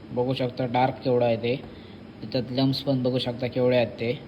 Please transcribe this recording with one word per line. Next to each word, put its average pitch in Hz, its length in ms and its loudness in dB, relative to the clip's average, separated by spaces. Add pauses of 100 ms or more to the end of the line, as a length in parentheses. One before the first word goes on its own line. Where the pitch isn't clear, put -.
(120)
बघू 123 220 0
शकता 131 320 -2
डार्क 127 280 2 (100)
केवढं 123 220 4
आहे 117 120 4
ते, 117 180 0 (680)
त्याच्यात - 300 -4
लम्प्स 135 300 2
पण 135 220 0
बघू 127 140 2
शकता 120 300 -2
केवढे 123 280 4
आहेत 120 120 4
ते, 120 400 -4